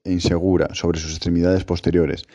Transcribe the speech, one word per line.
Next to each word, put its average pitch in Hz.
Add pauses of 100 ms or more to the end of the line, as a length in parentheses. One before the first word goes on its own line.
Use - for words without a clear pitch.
e 95
insegura 87
sobre 82
sus 80
extremidades 85
posteriores, 85